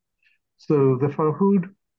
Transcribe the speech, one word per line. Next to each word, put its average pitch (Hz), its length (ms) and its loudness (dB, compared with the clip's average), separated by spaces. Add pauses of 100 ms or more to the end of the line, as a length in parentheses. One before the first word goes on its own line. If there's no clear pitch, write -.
(580)
So 139 400 0
the 143 100 -2
Farhud 170 680 -2 (260)